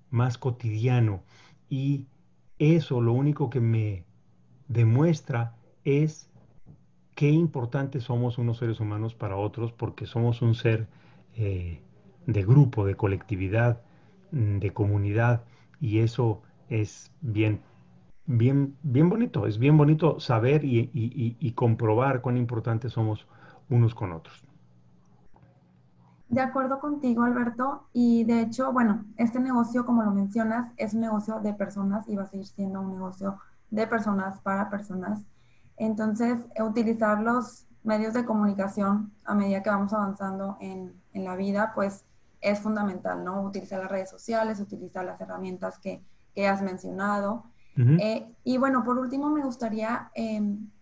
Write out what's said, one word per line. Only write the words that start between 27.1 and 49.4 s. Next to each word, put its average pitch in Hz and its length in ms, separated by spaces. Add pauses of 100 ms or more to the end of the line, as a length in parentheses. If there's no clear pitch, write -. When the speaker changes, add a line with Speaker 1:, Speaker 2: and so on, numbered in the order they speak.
Speaker 2:
Alberto, 247 680
y 233 300
de 233 180
hecho, 254 320
bueno, 233 320 (100)
este 240 240
negocio, 247 460
como 240 160
lo 208 100
mencionas, 220 640
es 214 200
un 226 60
negocio 220 380
de 208 140
personas 196 560
y 208 60
va 196 80
a 190 40
seguir 196 200
siendo 190 340
un 190 120
negocio 185 440 (320)
de 220 160
personas 202 560
para 196 300
personas. 202 520 (540)
Entonces, 220 640 (200)
utilizar 220 600
los 233 460 (160)
medios 220 320
de 240 100
comunicación 202 880 (100)
a 208 120
medida 196 260
que 214 80
vamos 202 240
avanzando 196 680
en, 185 380 (140)
en 190 120
la 185 100
vida, 202 400
pues, 196 300 (360)
es 208 180
fundamental, 196 640
¿no? 196 200
Utilizar 196 360
las 190 120
redes 190 180
sociales, 220 500
utilizar 185 460
las - 160
herramientas 92 560
que, - 260 (300)
que 196 140
has 196 160
mencionado. 202 800 (340)
Speaker 1:
Ujú. 135 220
Speaker 2:
Eh, 220 340 (100)
y 254 140
bueno, 262 260
por 247 140
último, 269 320
me 302 140